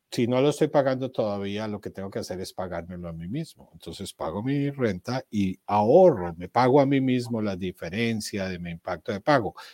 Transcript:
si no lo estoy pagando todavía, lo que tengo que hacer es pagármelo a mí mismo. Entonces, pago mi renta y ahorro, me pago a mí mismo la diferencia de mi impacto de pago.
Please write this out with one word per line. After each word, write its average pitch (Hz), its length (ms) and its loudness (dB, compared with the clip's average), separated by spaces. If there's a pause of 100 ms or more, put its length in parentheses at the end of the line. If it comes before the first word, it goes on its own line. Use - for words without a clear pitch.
(120)
si 123 140 0
no 127 160 2
lo 147 80 4
estoy 147 200 0
pagando 131 420 0
todavía, 101 560 -4
lo 104 120 -6
que 90 120 -10
tengo 95 180 -10
que 107 80 -8
hacer 92 240 -6
es 90 100 -10
pagármelo 87 560 -8
a 82 60 -8
mí 82 140 -10
mismo. 151 460 -10
Entonces, 85 380 -14
pago 82 300 -8
mi 143 300 -2
renta 123 580 -2
y 98 380 0
ahorro, 107 680 6
me 87 140 -10
pago 127 320 6
a 135 60 6
mí 139 120 4
mismo 120 440 0
la 101 120 -2
diferencia 98 920 -4
de 90 80 -6
mi 85 140 -8
impacto 90 400 -8
de 101 100 -4
pago. 120 320 2 (200)